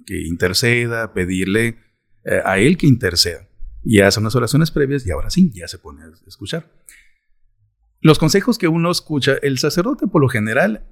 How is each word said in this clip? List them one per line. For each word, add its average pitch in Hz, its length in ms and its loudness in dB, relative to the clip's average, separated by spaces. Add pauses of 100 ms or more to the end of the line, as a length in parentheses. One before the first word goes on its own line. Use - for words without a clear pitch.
que - 180 -8
interceda, 113 880 -2
pedirle, 95 640 -2 (480)
eh, 104 180 0
a 95 140 0
él 143 200 4
que 160 100 2
interceda. 90 600 0 (360)
Y 104 180 4
hace 98 180 4
unas 107 160 -2
oraciones 131 360 2
previas 139 360 -2
y 87 40 -4
ahora 73 200 -4
sí, 175 220 4
ya 85 140 -14
se - 120 -14
pone 73 240 -20
a 80 80 -20 (160)
escuchar. 131 440 -12 (1300)
Los 156 180 6
consejos 196 400 0
que 180 100 -2
uno 165 240 0
escucha, 143 420 -2 (100)
el 139 160 -2
sacerdote 190 480 -2
por 170 140 2
lo 131 60 4
general 110 640 -2